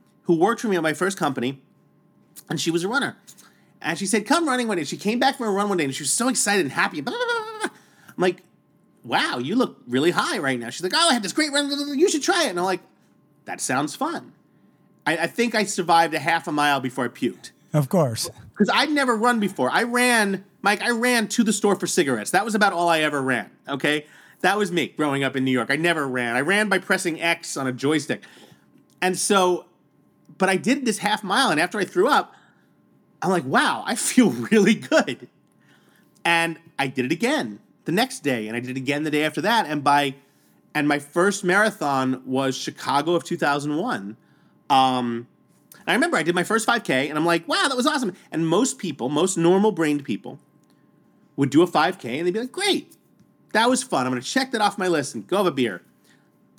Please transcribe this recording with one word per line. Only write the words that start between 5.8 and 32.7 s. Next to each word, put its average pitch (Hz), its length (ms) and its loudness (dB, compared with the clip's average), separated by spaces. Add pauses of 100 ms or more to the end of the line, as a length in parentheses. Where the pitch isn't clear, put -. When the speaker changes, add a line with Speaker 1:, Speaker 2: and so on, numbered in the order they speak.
Speaker 1:
and 135 100 -2
she 151 100 -10
was 135 80 -2
so 240 160 0
excited 208 380 0
and 131 60 -6
happy. 180 300 -2
Blah, 240 120 -6
blah, 480 120 -4
blah, 466 240 -4
blah, 427 100 -12
blah. - 180 -8 (320)
I'm - 120 -6
like, 185 220 -2 (600)
"Wow, 170 360 -2
you 139 160 -4
look 240 320 -2
really 135 240 2
high 254 260 0
right 135 220 -2
now." 117 100 -10
She's 143 140 -12
like, 190 120 -4
"Oh, 339 140 4
I 294 40 4
had 233 100 -2
this 190 100 -6
great 302 180 -2
run. 285 180 0 (280)
You 349 120 4
should 302 140 -2
try 339 220 2
it." 240 40 0
And 175 100 -4
I'm 180 60 0
like, 185 160 -2 (640)
"That 90 140 -10
sounds 143 360 -2
fun." 302 380 -6 (720)
I, 160 120 0
I 165 100 -2
think 233 280 -2
I 214 80 2
survived 170 500 2
a 160 60 0
half 165 280 -2
a 170 40 -4
mile 147 280 2
before 127 260 -4
I 117 40 -2
puked. - 420 -6 (220)
Speaker 2:
Of 147 160 2
course. 139 400 0 (260)
Speaker 1:
'Cause - 180 2
I'd 262 180 2
never 277 240 2
run 233 240 2
before. 175 320 -2
I 180 120 2
ran, 233 600 2 (180)
Mike, 202 200 0
I 208 80 -2
ran 240 400 2
to - 140 0
the 214 100 2
store 202 220 2
for 185 120 -6
cigarettes. 131 440 0
That 185 120 4
was 226 100 -6
about 208 200 2
all 170 160 2
I 165 100 4
ever 147 220 0
ran, 127 280 -2 (180)
okay? 147 380 -2 (360)
That 190 160 2
was 202 140 0
me 156 260 -2
growing 139 260 0
up 131 120 -2
in 131 100 -2
New 131 60 0
York. 123 200 0
I 143 60 0
never 160 300 0
ran. 123 280 -2
I 127 60 0
ran 196 260 0
by 196 120 0
pressing 180 420 -2
X 170 340 -4
on 139 120 -4
a 127 40 -2
joystick. 135 520 -2 (800)
And 185 160 0
so, 185 480 2 (720)
but 190 120 2
I 190 80 2
did 240 260 0
this 220 140 -2
half 202 260 -2
mile, 208 280 2
and 151 80 2
after 180 200 0
I 185 60 0
threw 185 220 2
up, 262 260 2 (880)